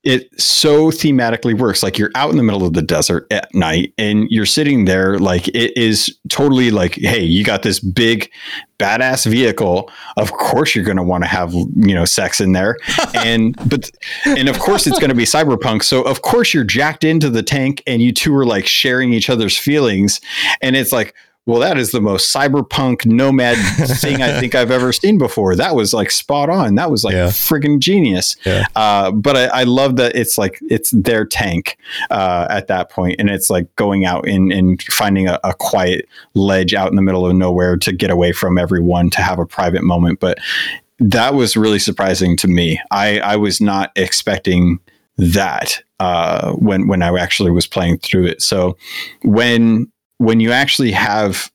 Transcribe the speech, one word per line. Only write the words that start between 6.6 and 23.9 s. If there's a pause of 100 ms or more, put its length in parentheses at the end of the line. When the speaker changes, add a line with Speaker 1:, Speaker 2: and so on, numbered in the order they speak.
Speaker 1:
like,
hey,
you
got
this
big (520)
badass
vehicle. (240)
Of
course
you're
gonna
wanna
have,
you
know,
sex
in
there. (200)
Speaker 2:
<laughs>
Speaker 1:
And, (160)
but, (380)
and
of
course
it's
gonna
be
cyberpunk.
So
of
course
you're
jacked
into
the
tank
and
you
two
are,
like,
sharing
each
other's
feelings. (400)
And
it's
like, (300)
well,
that
is
the
most
cyberpunk
nomad (420)